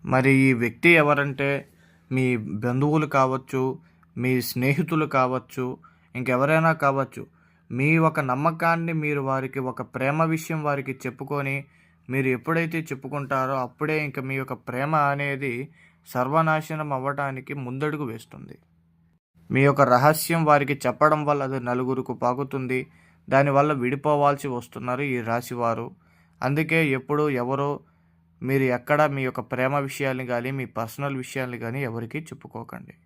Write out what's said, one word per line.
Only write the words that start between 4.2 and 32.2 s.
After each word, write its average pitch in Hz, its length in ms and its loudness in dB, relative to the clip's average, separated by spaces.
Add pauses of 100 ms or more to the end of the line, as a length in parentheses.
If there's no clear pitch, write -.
మీ 127 240 2
స్నేహితులు 151 680 0
కావచ్చు, 127 500 0 (520)
ఇంకెవరైనా 143 560 2 (100)
కావచ్చు. 135 400 0 (560)
మీ 151 200 4
ఒక 160 220 2
నమ్మకాన్ని 165 760 0 (100)
మీరు 147 260 -2
వారికి, 135 300 -4 (120)
ఒక 123 100 -10 (140)
ప్రేమ 139 280 0 (100)
విషయం 160 340 -4
వారికి 139 260 -2 (120)
చెప్పుకొని, 139 500 -6 (540)
మీరు 131 180 0
ఎప్పుడైతే 165 520 0 (100)
చెప్పుకుంటారో, 135 640 -4 (120)
అప్పుడే 151 280 -4 (120)
ఇంక 139 120 -8
మీ 135 220 -6
యొక్క 131 120 -6 (140)
ప్రేమ 135 280 -2 (180)
అనేది 139 400 -4 (600)
సర్వనాశనం 156 840 0
అవ్వటానికి 139 580 -4 (100)
ముందడుగు 147 460 -4
వేస్తుంది. - 460 -16 (960)
మీ 131 160 4
యొక్క 139 120 4
రహస్యం 151 640 4
వారికి 143 280 4 (140)
చెప్పడం 151 380 2
వల్ల 143 180 0
అది 135 260 -4
నలుగురికి 127 460 -2 (100)
పాకుతుంది. 131 640 -4 (400)
దానివల్ల 143 460 4 (120)
విడిపోవాల్సి 143 600 2 (100)
వస్తున్నారు 123 440 -6 (140)
ఈ - 20 -2 (140)
రాశివారు. 120 560 -2 (540)
అందుకే 160 400 0 (180)
ఎప్పుడు 147 300 0 (140)
ఎవరో, 139 360 -2 (680)
మీరు 135 160 2 (140)
ఎక్కడ 147 240 2 (140)
మీ 135 60 -2
యొక్క 127 180 -4 (120)
ప్రేమ 131 240 0
విషయాల్ని 135 560 -4
కానీ, 120 200 -2
మీ 135 140 -6 (120)
పర్సనల్ 135 420 -6
విషయాల్ని 127 380 -6
కానీ 117 320 -6
ఎవరికీ 117 300 -8 (100)